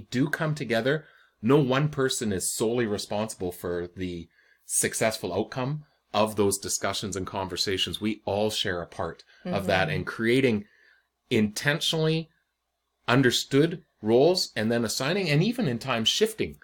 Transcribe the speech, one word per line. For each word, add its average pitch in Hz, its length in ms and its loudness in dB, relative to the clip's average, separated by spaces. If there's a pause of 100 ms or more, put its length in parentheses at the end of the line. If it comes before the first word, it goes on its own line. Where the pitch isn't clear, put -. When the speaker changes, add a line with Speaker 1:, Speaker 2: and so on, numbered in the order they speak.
(120)
Speaker 1:
do 131 180 0
come 156 260 -2
together, 131 500 0 (360)
no 127 160 6
one 135 320 4
person 131 440 -2
is 90 180 -2
solely 120 340 0
responsible 104 680 -4
for 87 420 -6
the 87 320 -8 (380)
successful 110 680 -2
outcome 131 520 -4 (280)
of 107 220 0
those 101 220 2
discussions 98 580 -4
and 92 100 -6
conversations. 92 760 -4
We 107 240 -2
all 104 240 0
share 90 320 -2
a 82 60 -8
part - 360 -8 (220)
of 92 220 -2
that, 92 200 6
Speaker 2:
Mm-hmm. 98 100 0
Speaker 1:
and 90 100 -4
creating 113 580 2 (640)
intentionally 160 1000 0 (760)
understood 135 760 2 (180)
roles 131 540 4
and 110 160 0
then 117 140 0
assigning 160 440 -2
and 147 140 4
even 233 240 0
in 117 120 -2
time 120 260 -2
shifting 113 580 0